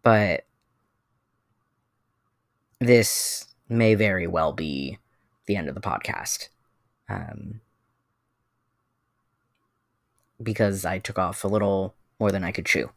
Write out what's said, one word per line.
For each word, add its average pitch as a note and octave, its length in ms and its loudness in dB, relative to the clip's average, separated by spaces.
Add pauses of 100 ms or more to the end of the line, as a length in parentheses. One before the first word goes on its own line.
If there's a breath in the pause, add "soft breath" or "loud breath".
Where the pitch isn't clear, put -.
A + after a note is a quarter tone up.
But G#2 420 4 (2250)
this - 720 4 (200)
may A2+ 280 6
very F#2+ 320 2
well D#2+ 260 0
be C#2 460 -6 (480)
the G2+ 80 0
end E2 120 -4
of C2+ 60 -8
the F#2+ 80 -12
podcast. - 680 -6 (600)
Um, G#2 520 -12 (2750)
because G2+ 420 0
I F2+ 140 -2
took - 180 -8
off F#2 260 -4
a G2+ 40 -4
little G2 480 0 (240)
more G#2 120 2
than F#2+ 120 -2
I F2 80 -4
could - 160 -8
chew. - 300 -2